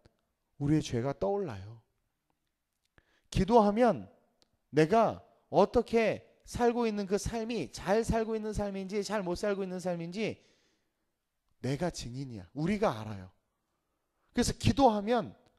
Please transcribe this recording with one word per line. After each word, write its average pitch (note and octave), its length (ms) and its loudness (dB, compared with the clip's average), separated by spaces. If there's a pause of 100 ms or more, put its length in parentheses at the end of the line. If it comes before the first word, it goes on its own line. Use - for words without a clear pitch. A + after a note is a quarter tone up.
(580)
우리의 D3 240 2
죄가 C3+ 380 -4
떠올라요. A#2 600 -4 (1500)
기도하면 G3+ 800 4 (600)
내가 D#3 540 4 (260)
어떻게 G3+ 760 2 (160)
살고 A#3+ 440 0
있는 G#3 180 -2
그 G3 120 0
삶이 A3 540 -6
잘 A3 320 0
살고 A3 320 -2
있는 G#3+ 160 -6
삶인지 G3 520 -4
잘 G3+ 180 -4
못 F3 140 -2
살고 G3 280 -4
있는 F#3 160 -8
삶인지 F3 720 -6 (1120)
내가 C#3+ 280 -4
증인이야. A#2+ 640 -12
우리가 F3 460 -2
알아요. G2 320 -12 (1000)
그래서 - 200 0
기도하면 G#3+ 840 2 (240)